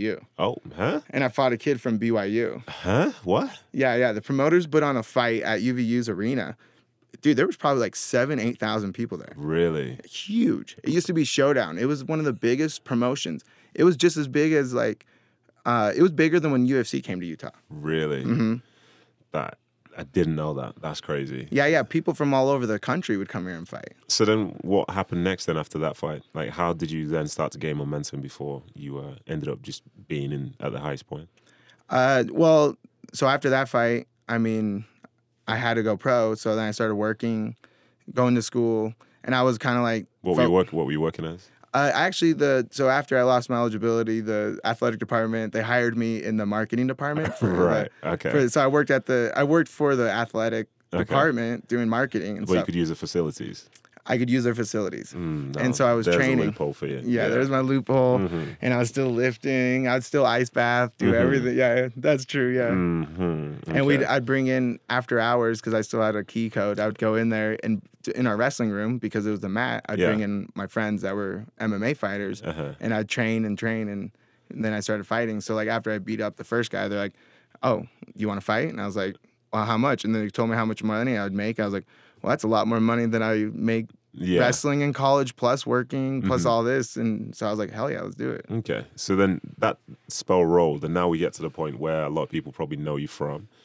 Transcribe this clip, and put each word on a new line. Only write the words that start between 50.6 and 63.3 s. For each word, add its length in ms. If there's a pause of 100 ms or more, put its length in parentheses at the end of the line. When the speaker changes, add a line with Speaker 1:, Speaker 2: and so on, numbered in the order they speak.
Speaker 2:
Okay. 100
Speaker 1:
department 640
doing 220
marketing 480
and 100
Speaker 2:
But 60
you 60
Speaker 1:
stuff. 80
Speaker 2:
could 80
use 140
the 60
facilities. 760 (380)
Speaker 1:
I 120
could 100
use 140
their 100
facilities. 600
Speaker 2:
Mm, 420
no, 60
Speaker 1:
And 140
so 120
I 80
was 100
Speaker 2:
there's 100
a 40
Speaker 1:
training. 260
Speaker 2:
loophole 280
for 120
you. 180
Speaker 1:
Yeah, 200
Speaker 2:
Yeah. 60
Speaker 1:
there's 200
my 120
loophole. 580
Speaker 2:
Mm-hmm. 240 (180)
Speaker 1:
And 120
I 40
was 100
still 220
lifting. 800
I'd 160
still 240
ice 240
bath, 480
do 80
Speaker 2:
Mm-hmm. 140
Speaker 1:
everything. 360
Yeah, 180
yeah, 120 (100)
that's 260
true, 320
yeah. 140
Speaker 2:
Mm-hmm. 1080